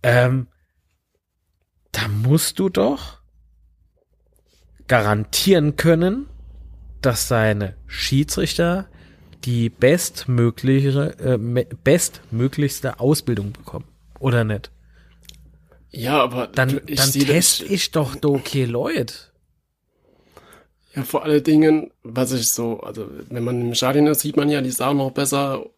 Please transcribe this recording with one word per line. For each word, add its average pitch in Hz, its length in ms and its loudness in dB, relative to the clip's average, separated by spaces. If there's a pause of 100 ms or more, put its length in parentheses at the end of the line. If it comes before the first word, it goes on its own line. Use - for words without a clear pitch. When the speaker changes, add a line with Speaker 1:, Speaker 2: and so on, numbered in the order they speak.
Speaker 1:
Ähm, 123 440 2 (1500)
da 107 160 -4
musst 123 500 0
du 190 80 0
doch 208 520 -2 (1700)
garantieren 127 920 2
können, 180 500 2 (760)
dass 120 280 -2
deine 107 460 0 (100)
Schiedsrichter 170 1000 -2 (580)
die 117 240 0
bestmögliche, 135 1500 0
äh, 123 180 0
me-, 120 300 -2 (160)
bestmöglichste 135 1160 0
Ausbildung 120 540 0
bekommen, - 320 -14 (340)
oder 120 240 2
nicht? 107 280 -4 (1200)
Speaker 2:
Ja, 135 300 0
aber 123 260 -2
Speaker 1:
Dann, 135 380 0
Speaker 2:
ich 147 140 -6
Speaker 1:
dann 135 120 2
Speaker 2:
sehe 139 120 0
das 135 60 2 (300)
Speaker 1:
test - 20 -8
ich - 300 -2
doch 139 240 -2
da 151 120 -2
okay 135 380 0
Leute. 120 480 -4 (1800)
Speaker 2:
Ja, 135 80 -6
vor - 200 -4
allen 151 200 2
Dingen, 156 480 4 (120)
was 127 280 -4
ich 117 180 0
so, 117 320 -4
also 104 260 -12 (220)
wenn 120 140 -6
man 120 180 -2
im 120 140 -4
Stadion 135 320 2
ist, 151 140 2
sieht 147 140 -4
man 147 140 2
ja 143 120 0
die 127 100 -4
Sachen 127 260 0
noch 135 140 -2
besser. 139 520 -2 (140)